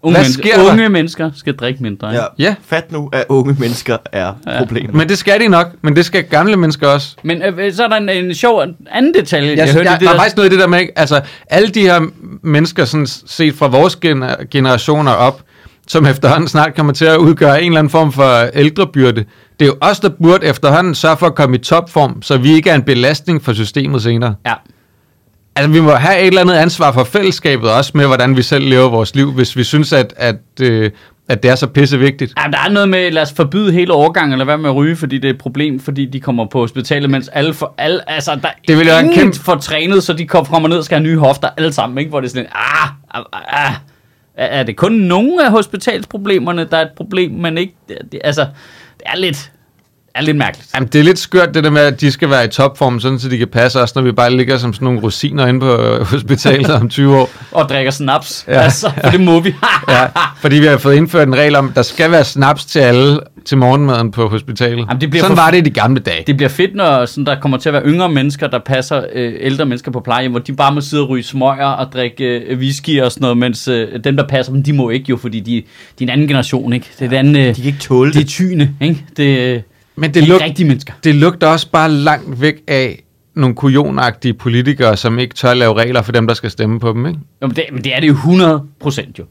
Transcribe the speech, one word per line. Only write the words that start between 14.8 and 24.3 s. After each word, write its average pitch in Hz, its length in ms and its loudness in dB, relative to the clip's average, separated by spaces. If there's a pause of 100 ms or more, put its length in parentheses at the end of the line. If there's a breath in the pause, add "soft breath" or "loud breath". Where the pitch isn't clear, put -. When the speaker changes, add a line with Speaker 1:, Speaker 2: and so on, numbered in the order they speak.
Speaker 2:
op, 123 280 0 (480 soft breath)
som 156 180 2
efterhånden 139 420 2
snart 151 280 0
kommer 147 160 0
til 160 120 -2
at 160 120 4
udgøre 160 460 4
en 175 100 0
eller 160 60 2
anden 151 120 2
form 156 220 2
for 127 320 4 (100)
ældrebyrde. 143 680 2 (360 soft breath)
Det 151 40 4
er - 20 6
jo 139 140 2
os, 190 200 0
der 202 80 0 (140)
burde 170 240 4
efterhånden 156 480 2
sørge 160 220 2
for 175 100 0
at 160 80 0
komme 131 220 2
i - 20 0
topform, 143 640 0
så 143 140 -2
vi 131 160 4
ikke 160 180 4
er 160 40 4
en 135 80 2
belastning 143 640 0
for 127 80 -2
systemet 123 500 -4
senere. 117 320 -2 (120)